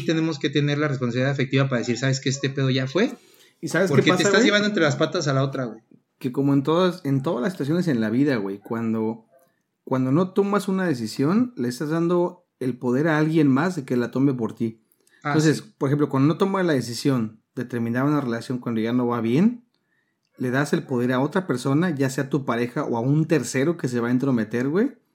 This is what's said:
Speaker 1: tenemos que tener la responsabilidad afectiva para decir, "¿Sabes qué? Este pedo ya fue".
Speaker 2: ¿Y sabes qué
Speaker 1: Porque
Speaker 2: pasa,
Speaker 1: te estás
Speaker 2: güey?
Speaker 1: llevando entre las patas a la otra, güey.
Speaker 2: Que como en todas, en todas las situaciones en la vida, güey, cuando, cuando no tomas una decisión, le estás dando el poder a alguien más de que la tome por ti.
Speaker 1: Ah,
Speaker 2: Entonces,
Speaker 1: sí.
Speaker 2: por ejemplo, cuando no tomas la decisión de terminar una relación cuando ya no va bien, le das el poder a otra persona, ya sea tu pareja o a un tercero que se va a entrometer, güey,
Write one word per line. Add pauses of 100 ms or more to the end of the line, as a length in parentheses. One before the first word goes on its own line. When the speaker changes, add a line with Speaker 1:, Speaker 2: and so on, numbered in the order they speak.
Speaker 1:
tenemos
que
tener
la
responsabilidad
afectiva
para
decir,
"¿Sabes
qué?
Este
pedo
ya
fue". (480)
Speaker 2:
¿Y
sabes
qué
Speaker 1:
Porque
Speaker 2:
pasa,
Speaker 1:
te
estás
Speaker 2:
güey?
Speaker 1:
llevando
entre
las
patas
a
la
otra,
güey. (360)
Speaker 2:
Que
como
en
todas,
en
todas
las
situaciones
en
la
vida,
güey,
cuando, (580)
cuando
no
tomas
una
decisión,
le
estás
dando (140)
el
poder
a
alguien
más
de
que
la
tome
por
ti. (420)
Speaker 1:
Ah,
Speaker 2:
Entonces,
Speaker 1:
sí.
Speaker 2:
por
ejemplo,
cuando
no
tomas
la
decisión (120)
de
terminar
una
relación
cuando
ya
no
va
bien, (720)
le
das
el
poder
a
otra
persona,
ya
sea
tu
pareja
o
a
un
tercero
que
se
va
a
entrometer,
güey, (240)